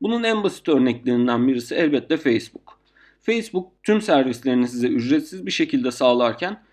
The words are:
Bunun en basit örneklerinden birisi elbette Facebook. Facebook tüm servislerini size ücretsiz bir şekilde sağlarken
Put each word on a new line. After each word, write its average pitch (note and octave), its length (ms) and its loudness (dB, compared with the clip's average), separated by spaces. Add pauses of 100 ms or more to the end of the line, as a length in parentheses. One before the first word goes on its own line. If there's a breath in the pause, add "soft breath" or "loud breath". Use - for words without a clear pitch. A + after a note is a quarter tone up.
Bunun A#3 220 -2
en A3 200 0
basit - 260 -4
örneklerinden B2 800 2
birisi B2 280 -2
elbette D3+ 420 0
Facebook. - 640 -4 (420 soft breath)
Facebook A3 500 -4 (120)
tüm G#3+ 180 2
servislerini B2+ 680 2
size B2 200 -2
ücretsiz C#3+ 580 -2
bir F#3+ 60 -6
şekilde C3 400 -2
sağlarken B2 720 0 (120)